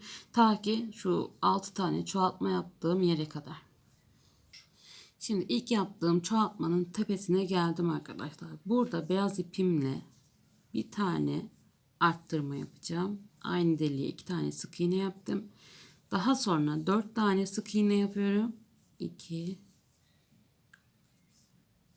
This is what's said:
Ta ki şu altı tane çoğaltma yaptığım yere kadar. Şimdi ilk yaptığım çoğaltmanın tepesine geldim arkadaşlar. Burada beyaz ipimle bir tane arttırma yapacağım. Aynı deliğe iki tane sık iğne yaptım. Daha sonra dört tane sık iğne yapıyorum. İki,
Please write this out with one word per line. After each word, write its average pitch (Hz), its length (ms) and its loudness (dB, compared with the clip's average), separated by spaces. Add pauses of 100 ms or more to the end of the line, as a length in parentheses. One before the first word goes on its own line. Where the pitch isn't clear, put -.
(320)
Ta 220 300 4
ki 226 320 -2
şu - 380 -2 (100)
altı 190 320 0
tane 170 300 -2
çoğaltma 185 460 0
yaptığım 180 520 0
yere 156 260 2
kadar. - 280 -12 (1600)
Şimdi 202 300 -2
ilk - 220 -2
yaptığım 175 500 2
çoğaltmanın 175 640 0
tepesine 190 600 0
geldim 170 460 2
arkadaşlar. 151 600 -8 (160)
Burada 196 420 0
beyaz 196 300 0
ipimle 165 640 0 (720)
bir 220 160 -4
tane 156 580 -2 (520)
arttırma 156 560 0
yapacağım. 175 640 -6 (200)
Aynı 170 360 2
deliğe 143 300 -2
iki - 160 -10
tane 151 280 -4
sık - 280 -12
iğne 175 160 2
yaptım. 196 520 -4 (600)
Daha 202 240 2
sonra 156 520 0
dört 208 280 2
tane 196 320 4
sık - 280 -6
iğne 208 200 4
yapıyorum. 202 600 2 (420)
İki, 170 600 -8 (2500)